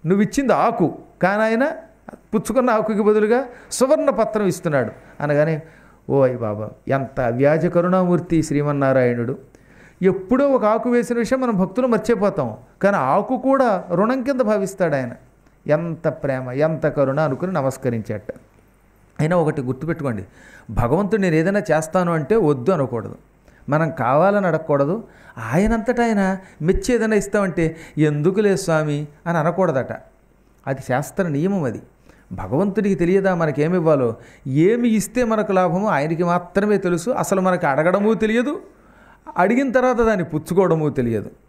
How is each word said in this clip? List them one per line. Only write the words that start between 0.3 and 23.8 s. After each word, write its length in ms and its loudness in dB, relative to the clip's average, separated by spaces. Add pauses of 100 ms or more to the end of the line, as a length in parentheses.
ఆకు, 440 0 (240)
కానీ 200 0
ఆయన 240 0 (480)
పుచ్చుకున్న 560 -2
ఆకుకి 340 0
బదులుగా 420 4 (260)
సువర్ణ 380 2
పత్రం 360 0
ఇస్తున్నాడు" 460 -2 (320)
అనగానే, 380 0 (480)
"ఓ 140 4
అయ్య 140 2
బాబా, 320 -6 (180)
ఎంత 320 -4
వ్యాజ 460 2
కరుణామూర్తి 760 2
శ్రీమన్నారాయణుడు." 960 0 (640)
ఎప్పుడో 460 2
ఒక 180 2
ఆకు 240 2
వేసిన 280 0
విషయం 240 -2
మనం 140 0
భక్తులు 320 0
మర్చిపోతాం, 680 0 (280)
కానీ 160 2
ఆకు 400 0
కూడా 460 2 (100)
రుణం 300 0
కింద 180 -2
భావిస్తాడు 540 0
ఆయన. 160 -4 (560)
ఎంత 400 -2
ప్రేమ, 440 -4
ఎంత 360 0
కరుణ 320 0
అనుకుని 340 -2
నమస్కరించాట. 680 -4 (1000)
అయినా 180 2
ఒకటి 240 0
గుర్తుపెట్టుకోండి, 640 -6 (440)
భగవంతుడు 520 0
"నేను 140 2
ఏదైనా 240 2
చేస్తాను" 540 0
అంటే 220 0
వద్దు 360 2
అనకూడదు, 440 -4 (540)
మనం 200 2